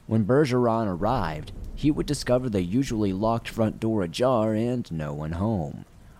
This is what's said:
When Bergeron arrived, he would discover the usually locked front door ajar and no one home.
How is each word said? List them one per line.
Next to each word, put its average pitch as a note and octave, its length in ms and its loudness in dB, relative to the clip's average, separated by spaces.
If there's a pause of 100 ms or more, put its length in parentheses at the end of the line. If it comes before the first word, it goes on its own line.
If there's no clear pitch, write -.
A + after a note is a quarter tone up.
When A2 200 2
Bergeron A#2+ 600 4
arrived, F2+ 680 -2 (220)
he C#3+ 160 2
would D3+ 140 0
discover B2+ 460 0
the G2+ 120 2
usually G#2+ 520 0
locked A2 340 0
front A2 320 0
door A2 220 0
ajar A2 500 2
and A#2 400 -2
no D2+ 220 -4
one D#2 180 -6
home. E2 540 -2 (340)